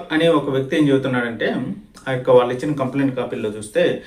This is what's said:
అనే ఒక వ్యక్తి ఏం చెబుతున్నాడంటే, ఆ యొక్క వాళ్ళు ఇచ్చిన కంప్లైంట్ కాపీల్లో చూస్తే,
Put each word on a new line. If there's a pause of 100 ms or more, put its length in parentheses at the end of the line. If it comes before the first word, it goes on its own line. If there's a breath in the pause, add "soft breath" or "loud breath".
(120)
అనే
ఒక
వ్యక్తి
ఏం
చెబుతున్నాడంటే, (540)
ఆ
యొక్క
వాళ్ళు
ఇచ్చిన
కంప్లైంట్
కాపీల్లో
చూస్తే,